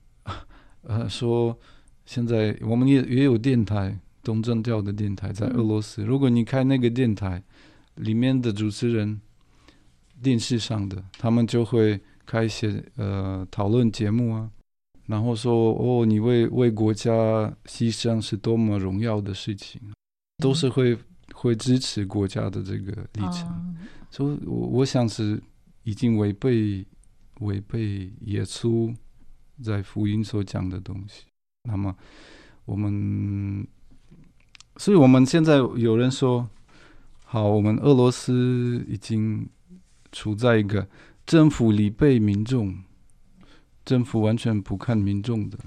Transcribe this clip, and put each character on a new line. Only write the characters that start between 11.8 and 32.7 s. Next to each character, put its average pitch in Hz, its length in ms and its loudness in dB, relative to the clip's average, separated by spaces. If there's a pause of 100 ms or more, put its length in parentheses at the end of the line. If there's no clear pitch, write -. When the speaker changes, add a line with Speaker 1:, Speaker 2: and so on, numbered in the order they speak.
Speaker 1:
开 113 200 -2
一 113 40 0
些， 104 360 -4 (120)
呃， 98 540 -4
讨 101 200 -2
论 117 220 2
节 104 200 -2
目 117 240 0
啊， 110 120 -6 (600)
然 107 160 -2
后 120 120 0
说 113 460 2
，“哦， 120 240 2
你 107 140 4
为， 117 300 4
为 123 200 2
国 110 240 2
家 113 180 -2 (540)
牺 117 260 -2
牲 113 300 -2
是 104 160 -6
多 113 180 0
么 110 220 2
荣 95 220 -2
耀 110 200 -2
的 101 140 -6
事 104 220 -8
情。” - 260 -16 (560)
都 135 160 2
是 135 160 0
会， 123 240 2
Speaker 2:
嗯。 113 60 -6 (340)
Speaker 1:
会 120 220 0
支 127 240 2
持 107 260 -4
国 101 220 0
家 107 200 -4
的 101 140 -6
这 98 160 -6
个 98 140 -8 (220)
立 107 80 -4
场。 175 260 -4
Speaker 2:
哦。 175 260 -8 (360)
Speaker 1:
所 143 220 -4
以 143 140 -6
我， 120 220 -4
我 127 180 2
想 123 240 0
是 107 320 -4 (400)
已 110 120 -6
经 113 260 2
违 101 120 2
背， 104 540 0 (540)
违 101 220 -4
背 101 520 -6 (120)
耶 101 200 -4
稣 117 500 -2 (680)
在 104 180 -4
福 104 260 -4
音 107 160 0
所 101 200 -4
讲 95 260 -6
的 92 100 -8
东 101 280 -10
西。 - 160 -20 (400)
那 110 120 -6
么 98 180 -4 (720)
我 107 100 -8